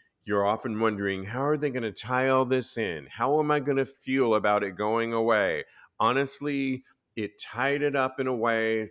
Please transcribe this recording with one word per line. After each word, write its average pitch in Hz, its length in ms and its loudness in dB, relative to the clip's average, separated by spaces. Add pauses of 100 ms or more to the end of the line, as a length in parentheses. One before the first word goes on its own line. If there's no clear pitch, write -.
(240)
you're 104 220 2
often 110 340 -2
wondering, 101 460 0
"How 123 180 -4
are 151 120 2
they 143 140 -2
gonna 117 220 -4
tie 127 360 -2
all 131 160 4
this 127 320 -2
in? 85 300 -4
How 131 340 0
am 151 120 0
I 147 80 2
gonna 135 260 0
feel 131 480 0
about 104 300 4
it 98 120 -4
going 113 360 0
away?" 107 520 2 (360)
Honestly, 135 840 0 (320)
it 107 240 -6
tied 139 420 -2
it 143 140 0
up 131 240 -2
in 131 60 -2
a 131 80 0
way 113 560 0